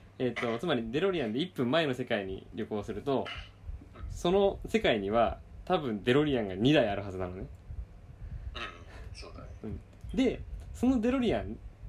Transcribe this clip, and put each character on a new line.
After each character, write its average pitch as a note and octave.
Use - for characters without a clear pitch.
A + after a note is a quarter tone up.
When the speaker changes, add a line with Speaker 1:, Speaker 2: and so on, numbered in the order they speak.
Speaker 1:
え B2+
ー A#2
っ -
と、 A#2
つ F3+
ま D#3+
り A2+
デ C#3
ロ F#3+
リ E3
ア A2+
ン G#2+
で B2
一 F#3
分 B2
前 D#3+
の C3
世 B2+
界 G#2
に F#2+
旅 G#2+
行 G#2
す G2+
る G#2
と、 C3
Speaker 2:
う -
ん。 -
Speaker 1:
そ -
の G3
世 A3
界 C#3+
に G2
は G#2+
多 F3+
分 A2+
デ A#2+
ロ D3
リ C#3
ア A2+
ン G2+
が F#2
二 A#2+
台 B2+
あ G2+
る G2+
は G2+
ず F#2
な F#2
の F2+
ね。 F#2+
Speaker 2:
う -
ん。 -
そ -
う -
だ -
ね。 -
Speaker 1:
う A3+
ん。 G3
で、 G3+
そ -
の C4
デ A3+
ロ C4+
リ G#3+
ア A2
ン G2